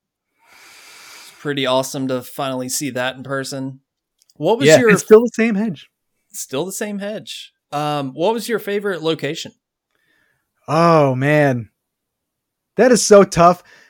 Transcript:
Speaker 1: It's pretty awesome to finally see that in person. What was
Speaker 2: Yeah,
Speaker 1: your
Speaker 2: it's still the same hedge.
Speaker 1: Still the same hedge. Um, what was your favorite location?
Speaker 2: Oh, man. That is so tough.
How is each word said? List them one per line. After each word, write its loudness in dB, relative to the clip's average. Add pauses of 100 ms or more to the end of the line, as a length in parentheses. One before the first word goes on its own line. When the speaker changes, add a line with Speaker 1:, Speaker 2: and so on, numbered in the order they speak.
(500)
Speaker 1:
It's -20
pretty -4
awesome -2
to -4
finally -8
see -6
that -6
in -16
person. -10 (540)
What 0
was 2
Speaker 2:
Yeah, 8
Speaker 1:
your 2
Speaker 2:
it's 2
still 6
the -2
same -2
hedge. -8 (440)
Speaker 1:
Still -8
the -12
same -10
hedge. -14 (180)
Um, -6
what -2
was -8
your -2
favorite -6
location? -6 (1160)
Speaker 2:
Oh, 4
man. 0 (1080)
That 4
is 4
so 8
tough. 2 (280)